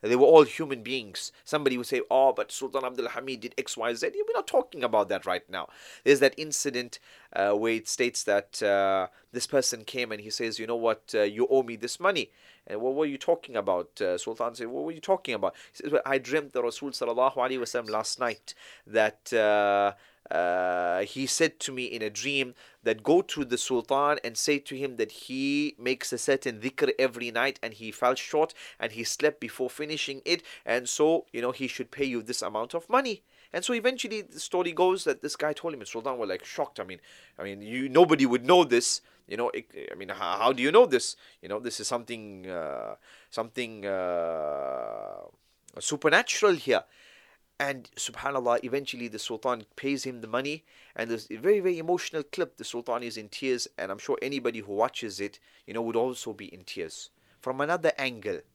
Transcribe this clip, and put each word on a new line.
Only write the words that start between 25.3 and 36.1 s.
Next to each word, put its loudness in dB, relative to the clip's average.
makes -4
a -6
certain 0
dhikr 0
every 0
night 0
and -8
he -12
fell 2
short 0
and -4
he -8
slept -2
before -6
finishing -8
it, 0
and 0
so, 4
you -4
know, 0
he -6
should -8
pay -2
you -2
this -6
amount -4
of -6
money." 0
And -4
so 0
eventually -2
the -16
story -2
goes 4
that 0
this -6
guy -2
told -6
him, -12
and -14
Sultan -6